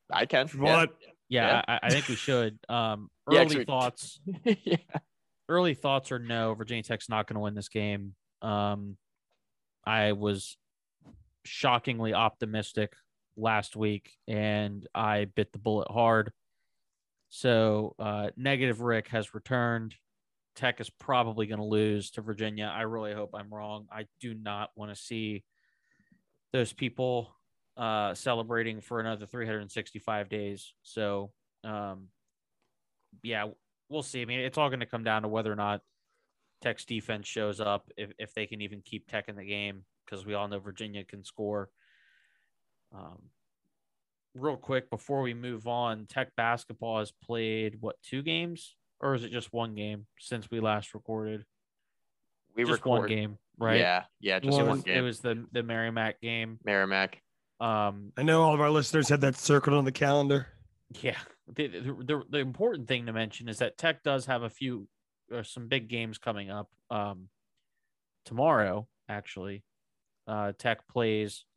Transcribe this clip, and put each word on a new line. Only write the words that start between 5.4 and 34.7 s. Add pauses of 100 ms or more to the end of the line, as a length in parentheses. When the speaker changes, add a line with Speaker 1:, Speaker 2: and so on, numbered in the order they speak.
Speaker 3:
Early
thoughts
are
no,
Virginia
Tech's
not
gonna
win
this
game. (260)
Um, (880)
I
was (880)
shockingly
optimistic (440)
last
week, (160)
and
I
bit
the
bullet
hard. (1000)
So,
uh,
Negative
Rick
has
returned. (600)
Tech
is
probably
gonna
lose
to
Virginia.
I
really
hope
I'm
wrong.
I (140)
do
not
wanna
see (1080)
those
people, (440)
uh,
celebrating
for
another
three
hundred
sixty-five
days. (100)
So, (320)
um, (1160)
yeah, (420)
we'll
see.
I
mean,
it's
all
gonna